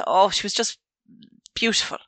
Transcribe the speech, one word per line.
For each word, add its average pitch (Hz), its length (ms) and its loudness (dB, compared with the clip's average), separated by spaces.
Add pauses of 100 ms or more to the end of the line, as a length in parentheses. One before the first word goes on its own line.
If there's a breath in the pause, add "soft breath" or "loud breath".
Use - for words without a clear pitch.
oh, 190 220 4
she - 160 -4
was 202 80 -6
just - 240 -4 (760)
beautiful, - 440 -2 (100)